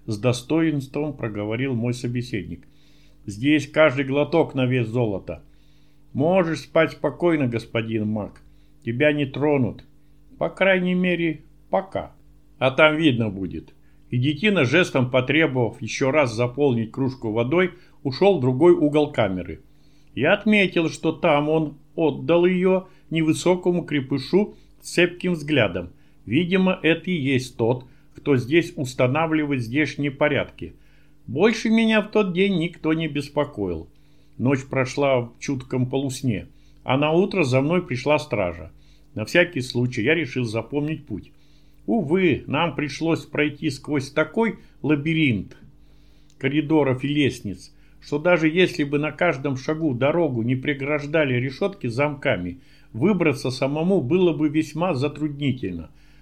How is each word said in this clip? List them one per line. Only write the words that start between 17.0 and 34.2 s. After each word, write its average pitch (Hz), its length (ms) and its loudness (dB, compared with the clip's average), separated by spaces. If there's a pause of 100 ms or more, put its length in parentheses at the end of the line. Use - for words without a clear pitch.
водой, 143 400 0 (320)
ушёл 180 340 2
в 135 40 -2
другой 131 320 6
угол 147 380 2
камеры. 92 500 -2 (520)
Я 143 200 2
отметил, 196 560 2
что 160 240 -4
там 151 360 2
он 156 280 0 (180)
отдал 156 500 2
её 185 440 2 (200)
невысокому 165 720 2
крепышу 143 720 0 (260)
цепким 175 520 0
взглядом. 113 600 0 (320)
Видимо, 185 580 2
это 165 260 0
и 180 60 0
есть 131 420 -2
тот, 120 280 0 (300)
кто 139 220 2
здесь 156 380 0
устанавливает 143 840 0
здешние 143 500 -2
порядки. 127 640 -2 (500)
Больше 214 440 2
меня 220 320 4
в 208 100 -8
тот 202 220 2
день 185 260 2
никто 160 340 -2
не 160 140 -2
беспокоил. 135 840 -4 (480)